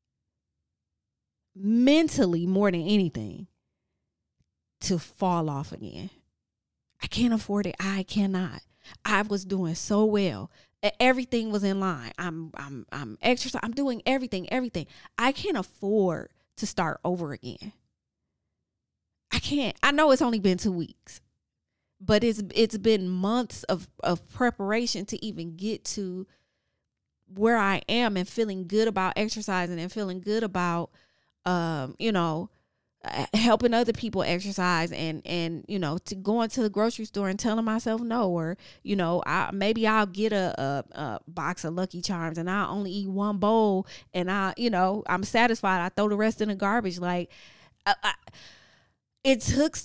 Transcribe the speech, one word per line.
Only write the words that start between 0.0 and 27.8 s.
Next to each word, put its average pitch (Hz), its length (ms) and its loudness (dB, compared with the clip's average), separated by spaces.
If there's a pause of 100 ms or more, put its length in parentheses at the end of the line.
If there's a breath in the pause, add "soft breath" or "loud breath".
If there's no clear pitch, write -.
mentally 226 880 4
more 190 240 4
than 170 120 -2
anything 175 640 0 (1400)
to 180 160 0
fall 170 520 0
off 143 220 -6
again. - 380 -12 (920)
I - 40 -6
can't 233 280 2
afford 202 320 0
it. 175 140 -4
I 190 240 -2
cannot. 190 580 0 (420 loud breath)
I 208 180 4
was 202 220 -2
doing 185 300 -2
so 208 300 2
well. 196 460 0 (340 soft breath)
E-, 208 60 4 (100)
everything 247 500 2
was 202 140 0
in 196 160 2
line. 151 380 -2
I'm, 165 380 -6
I'm, 139 360 -12
I'm 131 280 -10
exercise. 247 420 0
I'm 233 100 -6
doing 262 340 -2
everything, 254 460 -2
everything. 233 340 -4 (320 loud breath)
I 247 140 4
can't 370 240 -2
afford 196 720 0 (280)
to 214 80 -4
start - 380 -2
over 175 280 -2
again. 123 400 -12 (1600)
I - 60 0
can't. 269 440 -2
I 277 100 4
know 302 200 4
it's 262 100 6
only 233 180 2
been 185 180 4
two 196 140 -2
weeks, - 480 -8 (800)
but 208 240 4
it's, 214 180 2 (120)
it's 220 240 4
been 202 300 2
months 202 560 -2
of, - 240 -2 (140)
of - 280 -2
preparation 226 760 -2
to - 180 -8
even 170 320 -8
get 202 280 -6
to 185 420 -6 (1080)
where 226 240 4
I 196 300 2